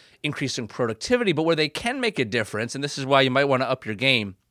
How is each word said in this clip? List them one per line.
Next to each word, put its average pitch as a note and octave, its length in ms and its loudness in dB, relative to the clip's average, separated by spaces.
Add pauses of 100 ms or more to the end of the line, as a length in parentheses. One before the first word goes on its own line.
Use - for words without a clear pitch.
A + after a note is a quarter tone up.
(220)
increasing C3+ 460 -6
productivity. F#3 640 0
But D3+ 100 0
where E3 140 2
they D#3 140 0
can B3 280 -6
make A#3 220 -2
a B2+ 40 0
difference, A2 520 -4
and C#3 80 -6
this C#3 140 -8
is C#3 80 -6
why C3+ 160 6
you C3 100 4
might C#3 140 4
wanna C3 180 2
up B2+ 200 -4
your A2 120 -6
game A2 400 0 (140)